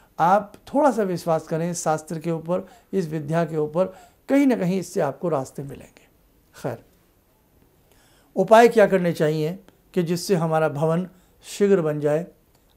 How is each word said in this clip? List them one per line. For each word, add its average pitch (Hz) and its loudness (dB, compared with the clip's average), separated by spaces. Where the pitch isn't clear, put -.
आप 190 2
थोड़ा 277 4
सा 214 0
विश्वास 170 -2
करें 170 -4
शास्त्र 160 -4
के 165 -6
ऊपर, 165 -6
इस 185 -2
विद्या 160 -2
के 156 -8
ऊपर, 151 -2
कहीं 277 4
ना 247 4
कहीं 185 -2
इससे 180 -4
आपको 151 -4
रास्ते 139 -4
मिलेंगे। - -20
खैर, 120 -8
उपाय 220 8
क्या 220 4
करने 175 0
चाहिए 156 -2
कि 180 -2
जिससे 175 -2
हमारा 160 0
भवन 160 -2
शीघ्र 196 0
बन 151 -4
जाए? 151 -2